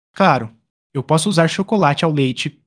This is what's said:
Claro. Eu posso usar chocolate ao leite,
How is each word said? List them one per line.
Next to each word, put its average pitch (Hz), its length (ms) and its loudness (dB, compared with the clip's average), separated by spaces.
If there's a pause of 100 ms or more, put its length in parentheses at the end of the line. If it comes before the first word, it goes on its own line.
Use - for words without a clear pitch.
(120)
Claro. 131 380 0 (420)
Eu 135 120 -6
posso 160 240 0
usar 165 180 2
chocolate 175 580 0
ao 165 60 0
leite, 139 560 -4